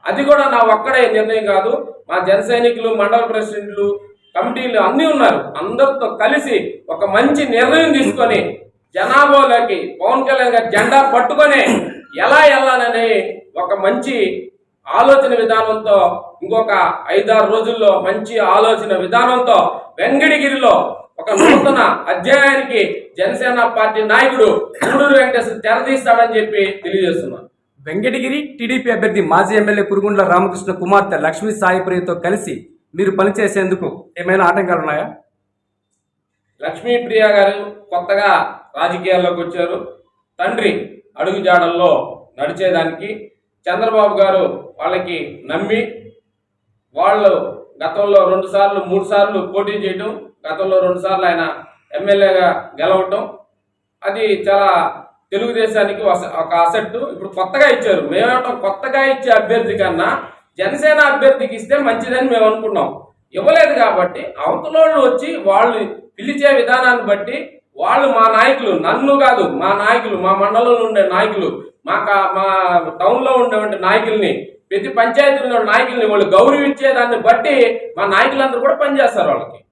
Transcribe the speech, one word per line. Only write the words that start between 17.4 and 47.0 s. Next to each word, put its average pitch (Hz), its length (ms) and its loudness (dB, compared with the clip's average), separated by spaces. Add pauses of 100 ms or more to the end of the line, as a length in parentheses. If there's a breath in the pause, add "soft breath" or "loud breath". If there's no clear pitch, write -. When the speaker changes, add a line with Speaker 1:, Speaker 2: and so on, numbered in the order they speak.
Speaker 1:
రోజుల్లో 220 500 2
మంచి 214 380 -4
ఆలోచన 208 580 2
విధానంతో 247 840 2 (180)
వెంకటగిరిలో 277 1080 0 (140)
ఒక - 120 -6
నూతన 269 480 4 (280)
అధ్యాయానికి 247 1080 0
జనసేన 233 600 -2
పార్టీ 214 260 0
నాయకుడు 220 680 2 (140)
గూడూరు 277 320 2
వెంకటేశ్వర 240 420 0
తెరదీస్తాడని 233 800 0
చెప్పి 208 460 -2
తెలియజేస్తున్నాను. 175 680 -4 (320)
Speaker 2:
వెంకటగిరి 254 800 -6
టీడీపీ 240 320 -4
అభ్యర్థి 202 300 0
మాజీ 185 340 2
ఎమ్మెల్యే 208 280 2
కురుగుండ్ల 202 400 0
రామకృష్ణ 180 500 0
కుమార్తె 185 440 0
లక్ష్మీ 160 340 -4
సాయి 185 320 0
ప్రియతో 180 320 -4
కలిసి 170 540 -6 (260)
మీరు 190 160 0
పనిచేసేందుకు 190 1000 -2 (100)
ఏమైనా 185 260 2
ఆటంకాలు 175 340 0
ఉన్నాయా? 151 340 -6 (1500)
Speaker 1:
లక్ష్మీప్రియ 220 600 -2
గారు 202 480 2 (180)
కొత్తగా - 720 0 (180)
రాజకీయాల్లోకి 175 640 -2
వచ్చారు. 170 560 -6 (420)
తండ్రి - 600 -4 (180)
అడుగుజాడల్లో 180 720 2 (480)
నడిచేదానికి 180 920 -4 (380)
చంద్రబాబు 214 520 0
గారు 185 580 0
వాళ్ళకి 165 720 -6
నమ్మి, 202 300 -2 (1120)
వాళ్ళు 202 340 2 (540)